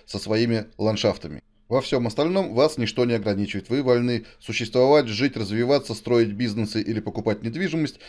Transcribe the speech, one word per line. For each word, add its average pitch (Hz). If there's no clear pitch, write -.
со -
своими 110
ландшафтами. 101
Во 131
всём 123
остальном 165
вас 147
ничто 123
не 120
ограничивает. 101
Вы 135
вольны 123
существовать, 127
жить, 110
развиваться, 117
строить 117
бизнесы 110
или 107
покупать 110
недвижимость 151